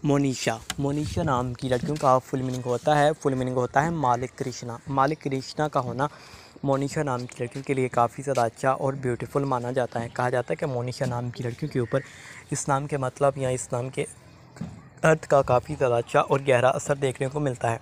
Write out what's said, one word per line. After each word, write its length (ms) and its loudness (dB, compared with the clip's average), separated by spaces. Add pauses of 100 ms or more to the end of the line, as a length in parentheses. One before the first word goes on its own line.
मोनिशा, 480 2 (260)
मोनिशा 440 -2
नाम 300 0
की 160 -6
लड़कियों 260 0
का 220 6
फुल 240 -2
मीनिंग 220 -4
होता 320 0
है, 180 6
फुल 220 0
मीनिंग 200 -2
होता 260 2
है 120 0
मालिक 440 0
कृष्णा। 400 -8 (120)
मालिक 320 2
कृष्णा 460 -4
का 120 -2
होना 280 -2 (580)
मोनिशा 380 0
नाम 220 -2
की 180 -8
लड़कियों 200 -8
के 100 -2
लिए 160 2
काफ़ी 340 0
ज़्यादा 200 0
अच्छा 300 0
और 220 -2
ब्यूटीफुल 500 -2
माना 260 -2
जाता 280 -2
है। 100 -6
कहा 200 -2
जाता 240 0
है 20 0
कि 100 -6
मोनिशा 400 -4
नाम 240 -4
की 140 -8
लड़कियों 280 -6
के 80 0
ऊपर 240 0 (480)
इस 180 -4
नाम 180 2
के 100 -4
मतलब 400 0
या 120 0
इस 240 -2
नाम 160 -2
के 180 -6 (960)
अर्थ 220 4
का 180 4
काफ़ी 320 2
ज़्यादा 220 2
अच्छा 240 2
और 220 0
गहरा 260 6
असर 280 0
देखने 300 -2
को 120 -4
मिलता 300 0
है। 120 -2